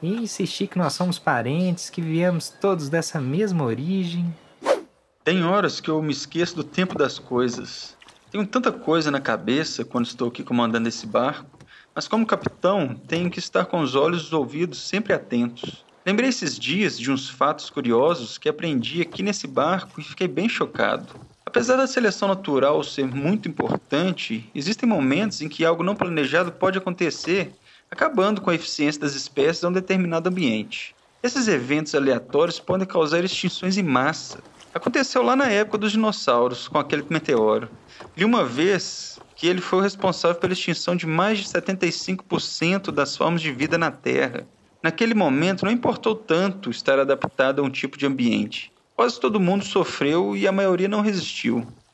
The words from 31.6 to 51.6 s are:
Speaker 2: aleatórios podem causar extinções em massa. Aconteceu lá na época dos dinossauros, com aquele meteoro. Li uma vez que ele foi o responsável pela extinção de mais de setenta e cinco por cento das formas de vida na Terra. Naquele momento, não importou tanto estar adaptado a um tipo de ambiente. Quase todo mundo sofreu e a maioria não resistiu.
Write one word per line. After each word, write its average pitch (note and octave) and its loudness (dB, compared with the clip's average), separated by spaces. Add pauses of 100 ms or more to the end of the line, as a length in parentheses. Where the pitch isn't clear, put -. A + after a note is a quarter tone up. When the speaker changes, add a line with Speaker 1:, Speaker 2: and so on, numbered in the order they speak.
Speaker 2:
aleatórios C#3+ 2
podem F#3 -2
causar E3 2
extinções F#3 -2
em G3+ 0
massa. C#3+ 0 (340)
Aconteceu C4 0
lá A#3+ 4
na C4+ 2
época G#3 2
dos G#3 0
dinossauros, C3 2
com D#3 0
aquele D3 -2
meteoro. A#2 2 (480)
Li D#3+ 0
uma A3 4
vez D#3+ -2 (160)
que - -4
ele F3+ 2
foi F#3 0
o - 4
responsável F#3 0
pela F3+ 2
extinção F3+ -2
de F3 -2
mais F#3 2
de G3 -8
setenta F#3 -4
e E3+ 2
cinco - -6
por E3+ -2
cento F#3 -2
das C3+ 0
formas E3 2
de D#3+ -2
vida D3 0
na D#3+ 2
Terra. C3 -2 (340)
Naquele A3+ 0
momento, F3+ 2
não G3+ 2
importou A#3+ 0
tanto F#3+ -2
estar C3+ 2
adaptado C#3 2
a C#3+ 2
um C3 0
tipo C3+ -6
de C#3 -2
ambiente. A#2 0 (240)
Quase A#3+ 2
todo G#3+ 2
mundo F#3+ 2
sofreu F3+ 0
e G3 2
a F#3+ 4
maioria F#3+ 2
não G#3 0
resistiu. B2 -2 (260)